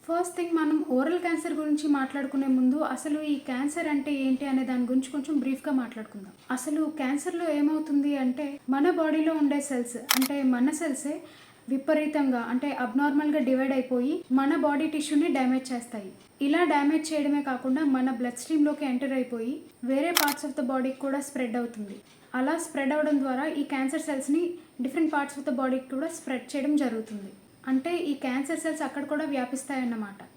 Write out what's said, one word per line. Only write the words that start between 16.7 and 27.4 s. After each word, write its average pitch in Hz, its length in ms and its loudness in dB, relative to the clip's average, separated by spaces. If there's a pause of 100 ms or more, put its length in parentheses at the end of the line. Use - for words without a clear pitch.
డ్యామేజ్ 294 380 4
చేయడమే 285 400 2
కాకుండా 262 300 0 (160)
మన 254 120 2 (120)
బ్లడ్ 240 200 -4
స్ట్రీమ్లోకి 294 420 2 (100)
ఎంటర్ 262 260 0
అయిపోయి 247 340 -2 (380)
వేరే 294 180 2 (140)
parts 285 240 0
of 262 100 -4
the 277 140 0
body 262 200 0 (120)
కూడా 277 240 -2
స్ప్రెడ్ 247 320 -4
అవుతుంది. 220 360 -8 (440)
అలా 277 140 0 (120)
స్ప్రెడ్ 277 280 -2
అవ్వడం 302 300 4
ద్వారా 269 200 0 (160)
ఈ 277 120 0
క్యాన్సర్ 269 360 -2
సెల్స్ని 285 340 0 (420)
different 311 320 0
parts 285 240 0
of 269 80 -10
the 285 120 0
body 262 200 2 (120)
కూడా 294 260 -4
స్ప్రెడ్ 254 340 -6
చేయడం 294 300 0
జరుగుతుంది. 220 480 -4 (420)